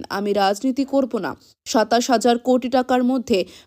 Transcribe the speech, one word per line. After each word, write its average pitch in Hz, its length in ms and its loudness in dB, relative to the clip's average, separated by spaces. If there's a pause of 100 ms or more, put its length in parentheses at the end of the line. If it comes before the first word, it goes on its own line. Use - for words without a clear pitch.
(100)
আমি 202 220 -4
রাজনীতি 208 560 0
করব 269 300 -2
না। 165 180 -8 (300)
সাতাশ 233 440 0
হাজার 240 280 2
কোটি 254 300 0
টাকার 254 360 0
মধ্যে 240 400 0 (220)